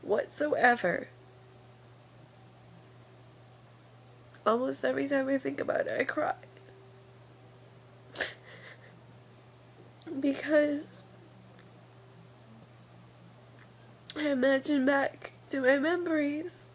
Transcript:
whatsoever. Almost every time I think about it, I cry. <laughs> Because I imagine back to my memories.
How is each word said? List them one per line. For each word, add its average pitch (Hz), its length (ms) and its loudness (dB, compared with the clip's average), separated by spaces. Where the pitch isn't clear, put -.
whatsoever. 240 1040 0
Almost 254 380 0
every 269 240 0
time 269 200 0
I 269 100 0
think 277 220 -4
about - 280 0
it, - 120 -4
I - 40 0
cry. - 320 -2
<laughs> - 80 -4
Because 294 840 0
I 302 140 0
imagine 269 560 2
back - 480 0
to 277 120 -4
my 262 160 6
memories. 320 960 0